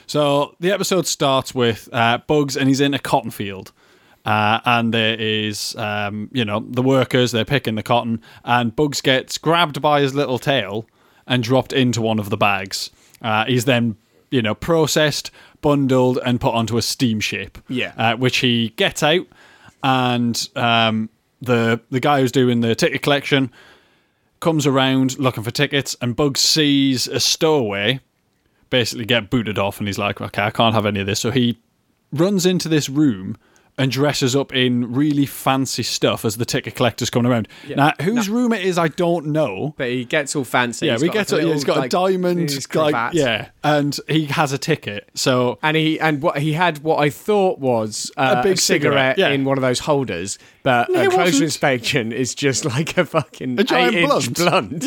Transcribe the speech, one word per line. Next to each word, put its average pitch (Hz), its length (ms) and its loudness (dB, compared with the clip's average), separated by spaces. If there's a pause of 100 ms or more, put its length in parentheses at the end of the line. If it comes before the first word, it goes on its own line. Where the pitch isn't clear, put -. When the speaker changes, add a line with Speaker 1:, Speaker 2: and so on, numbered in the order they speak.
Speaker 1:
So 143 540 0
the 175 100 0
episode 190 360 0
starts 135 480 0
with, 117 380 0
uh, 120 340 2
Bugs, 147 320 2
and 135 100 2
he's 135 120 2
in 143 120 2
a 135 60 -2
cotton 113 320 -2
field. 98 420 -10 (540)
Uh, 107 380 4
and 117 280 2
there 113 260 2
is, 107 580 -4
um, 104 560 -4
you 123 120 0
know, 104 240 -2
the - 140 -2
workers, 127 500 2
they're 110 120 0
picking 120 320 -2
the 107 60 -4
cotton, 120 380 0 (240)
and 120 320 0
Bugs 147 240 0
gets - 380 0
grabbed 156 420 0
by 147 220 4
his 135 120 0
little 131 240 -2
tail 113 460 -4 (420)
and 123 160 0
dropped 123 300 0
into 123 300 2
one 110 160 0
of 101 100 -4
the 104 80 -2
bags. 98 540 -2 (320)
Uh, 110 220 0
he's 123 220 0
then, 117 280 2 (380)
you 127 100 2
know, 107 120 0
processed, 156 760 0 (300)
bundled, 131 640 2
and 123 160 0
put 120 140 0
onto 113 220 -2
a 110 60 0
steamship. 107 760 -4 (100)
Speaker 2:
Yeah. 117 280 -6
Speaker 1:
Uh, 117 200 0
which 127 220 0
he 117 320 2
gets - 340 -2
out, 160 220 2 (580)
and, 123 720 0
um, 113 520 2 (320)
the, 117 380 2 (120)
the 131 100 -2
guy 147 200 2
who's 127 120 2
doing 123 300 2
the 113 120 2
ticket 139 280 -2
collection 139 500 0 (880)
comes 160 260 0
around 131 540 2
looking 123 240 -2
for 117 80 -6
tickets, 139 480 -2
and 120 160 -4
Bugs 147 240 0
sees 139 680 2
a - 140 -4
stowaway 120 800 0 (680)
basically 123 340 0
get 110 260 0
booted 107 280 -2
off, 101 200 -2
and 107 80 -6
he's 98 120 -4
like, 104 220 -4
"Okay, 104 220 -4
I 107 80 0
can't 113 240 2
have 104 120 2
any 104 120 0
of 98 80 -2
this." - 140 -2
So 117 100 -2
he 120 280 0 (520)
runs 175 360 0
into 180 220 0
this 156 200 0
room 117 480 0 (420)
and 131 140 0
dresses 135 420 0
up 135 200 -2
in 123 400 0
really 143 320 2
fancy 135 560 -2
stuff - 420 -2
as 113 140 -2
the 120 80 -2
ticket 120 280 -4
collector's 123 360 0
coming 120 200 2
around. 117 160 0 (200)
Speaker 2:
Yeah. 143 100 -8
Speaker 1:
Now, 143 240 4
whose 208 260 0
Speaker 2:
Now 208 80 -2
Speaker 1:
room 240 200 2
it 185 100 -4
is, 180 140 0
I 165 100 2
don't 170 380 -2
know. 143 500 -2
Speaker 2:
But 131 140 -4
he 123 160 -4
gets 147 280 -2
all 143 100 -2
fancy. 123 420 0
Speaker 1:
Yeah, 139 60 2
Speaker 2:
He's 117 100 0
Speaker 1:
he 165 60 4
Speaker 2:
got, - 60 -4
Speaker 1:
gets 214 180 -2
Speaker 2:
like, 160 100 2
Speaker 1:
all, 165 80 2
Speaker 2:
a - 20 2
Speaker 1:
he's 147 140 -2
Speaker 2:
little, 180 80 2
Speaker 1:
got - 20 0
a 139 60 0
Speaker 2:
like, 127 80 -6
Speaker 1:
diamond, 180 580 0
Speaker 2:
his 139 260 -6
Speaker 1:
like, 156 200 2
Speaker 2:
cravat. 117 200 -2
Speaker 1:
yeah, 127 340 0 (140)
and 147 360 0 (100)
he 156 180 0
has 143 280 -2
a 135 40 -2
ticket. 107 540 -6
So 123 500 0
Speaker 2:
And 156 140 0
he, 160 240 0
and 151 220 0
what 160 160 -2
he 151 160 0
had, 165 240 0
what 147 220 0
I 147 100 2
thought 190 480 0
was, 113 580 -2
uh, 131 220 2
Speaker 1:
A 123 40 0
big 190 120 2
Speaker 2:
a - 20 -2
cigarette 143 600 2
Speaker 1:
cigarette, - 20 0
yeah. 127 100 4
Speaker 2:
in 135 160 0
one 135 140 0
of 131 40 -2
those 127 180 0
holders, 107 580 -2 (240)
but 123 260 2
Speaker 1:
No, 370 120 2
Speaker 2:
a - 20 2
Speaker 1:
it 392 80 2
Speaker 2:
closer 359 140 2
Speaker 1:
wasn't. 180 180 2
Speaker 2:
inspection 131 680 0
is 120 220 -4
just, 135 300 -2
like, 151 320 -4
a 185 80 2
fucking 131 560 -4
Speaker 1:
A 202 40 2
giant 247 300 2
Speaker 2:
eight-inch 175 380 0
Speaker 1:
blunt. 165 480 0
Speaker 2:
blunt. - 60 -4